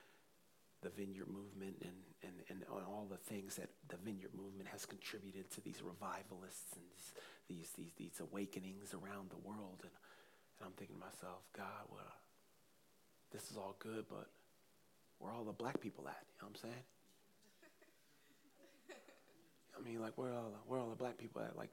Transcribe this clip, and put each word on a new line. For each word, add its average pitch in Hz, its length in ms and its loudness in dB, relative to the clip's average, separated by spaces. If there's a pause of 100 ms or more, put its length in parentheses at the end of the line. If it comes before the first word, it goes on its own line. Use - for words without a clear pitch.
(840)
the 90 60 4
Vineyard 95 380 0
movement 98 540 -2
and, 90 160 -2 (240)
and, 92 120 -4 (160)
and 92 200 0
all 101 400 2
the 92 80 0
things 98 380 0
that - 140 0 (180)
the 87 100 -2
Vineyard 95 380 0
movement 95 340 -2
has 101 160 -2
contributed 98 680 -2
to - 100 -2
these - 200 0
revivalists 95 960 0
and 85 160 -6
these, - 200 -8 (360)
these, 85 280 0
these, 85 220 -2
these - 240 0
awakenings 98 720 2
around 95 380 0
the 87 160 -4
world. 98 340 -2
And, 90 100 -6 (680)
and 101 80 -6
I'm 92 60 -6
thinking 98 240 -4
to 92 80 -4
myself, 92 360 -2 (160)
God, - 320 0
what 98 120 -4
a - 220 -8 (1120)
this - 180 0
is 107 60 0
all 98 220 2
good, 110 300 2
but 104 180 -2 (880)
where 101 140 0
all 117 120 2
the 107 80 4
black 120 300 4
people - 260 0
at? - 160 -2 (120)
You - 60 -8
know 98 60 -4
what - 20 -4
I'm 110 200 -4
saying? 127 140 -4 (3000)
I - 80 -2
mean, 117 160 4
like, 113 180 6
where 127 140 8
all 117 200 6
the, 104 60 0 (100)
where 127 120 10
all 117 100 8
the 113 60 4
black 123 220 4
people 113 240 2
at? 110 160 2
Like, 110 160 2